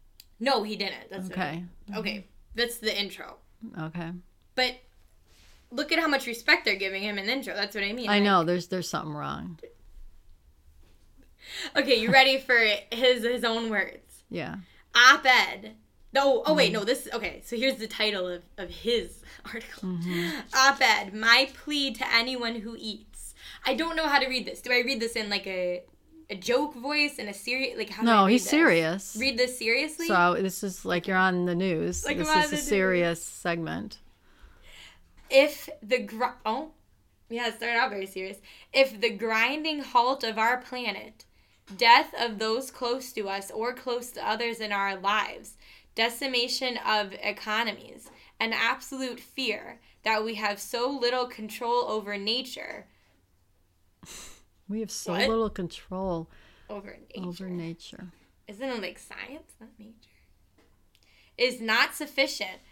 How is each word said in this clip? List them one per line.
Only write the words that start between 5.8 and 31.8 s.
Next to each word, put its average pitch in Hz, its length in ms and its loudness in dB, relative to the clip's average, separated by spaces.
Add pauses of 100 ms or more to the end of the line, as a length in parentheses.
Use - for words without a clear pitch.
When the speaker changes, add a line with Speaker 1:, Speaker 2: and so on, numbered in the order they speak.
Speaker 1:
at 330 80 4
how 330 80 2
much 269 180 2
respect 294 400 2
they're 202 100 2
giving 190 280 -4
him 208 160 -4
in 196 80 -6
the 226 60 0
intro. 226 220 -4
That's 208 200 -4
what 202 80 -2
I 202 100 -2
mean. 240 160 -4
Speaker 2:
I 208 60 4
Speaker 1:
Like 202 80 6
Speaker 2:
know. 190 200 6
There's, 175 240 0
there's 185 220 -4
something 156 240 -4
wrong. 147 460 -8 (2250)
Speaker 1:
Okay, 262 240 6
you 220 120 2
ready 269 280 8
for 254 180 4 (340)
his, 247 320 4
his 233 200 0
own 226 260 0
words? - 600 -4
Speaker 2:
Yeah. - 260 -8 (400)
Speaker 1:
Op-ed. 233 800 6 (380)
No, 269 320 4
oh, 311 80 4
wait, 262 180 6
Speaker 2:
Mm. - 20 -2
Speaker 1:
no, 214 100 0
this, 233 300 0
okay, 214 320 -6
so 240 100 -8
here's 262 200 0
the 220 120 -10
title 208 400 -2
of, 175 140 -8 (160)
of 180 120 -10
his 202 540 -4 (100)
<laughs> - 120 -20
article. - 440 -10
Speaker 2:
Mm-hmm. 175 400 -4 (260)
Speaker 1:
Op-ed, 240 580 4
my 233 400 4
plea 277 400 -2
to 262 200 -6
anyone 240 420 0
who 226 220 -10
eats. - 560 -14 (320)
I 269 80 2
don't 320 220 -2
know 320 120 0
how 285 120 4
to 269 80 0
read 254 180 -4
this. - 160 -12
Do 247 100 -2
I 247 100 6
read 247 180 0
this 226 160 -2
in, 214 140 -4
like, 196 180 -4
a, 180 360 -4 (460)
a 202 60 -6
joke 247 400 0
voice, 285 420 -2
in 208 120 -8
a 202 40 -10
seri-, 247 440 -4
like, 214 120 -6
how 214 140 -6
do 233 60 4
I 233 60 8
Speaker 2:
No, 196 100 8
Speaker 1:
read 190 80 6
Speaker 2:
he's 247 100 6
Speaker 1:
this? - 80 -6
Speaker 2:
serious. 196 680 4
Speaker 1:
Read 254 180 0
this 247 200 0
seriously? 285 500 -2
Speaker 2:
So 180 320 6
this 190 240 -2
is 190 220 -6
like 180 220 0
you're 190 100 2
on 185 280 4
the 175 100 0
news. 175 500 -2